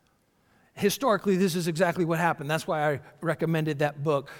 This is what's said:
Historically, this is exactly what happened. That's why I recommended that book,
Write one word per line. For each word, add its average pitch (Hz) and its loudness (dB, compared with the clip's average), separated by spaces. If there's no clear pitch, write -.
Historically, 202 2
this 180 2
is 175 -2
exactly 170 2
what 165 0
happened. 160 0
That's 156 -2
why 151 0
I 131 -4
recommended 156 -2
that 147 -2
book, 143 0